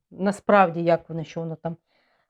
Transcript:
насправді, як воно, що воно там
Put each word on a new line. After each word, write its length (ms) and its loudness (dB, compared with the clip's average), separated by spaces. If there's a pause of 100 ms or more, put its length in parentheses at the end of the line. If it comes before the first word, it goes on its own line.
(120)
насправді, 720 0
як 260 0
воно, 140 -8
що 160 -12
воно 160 -10
там 220 -10 (520)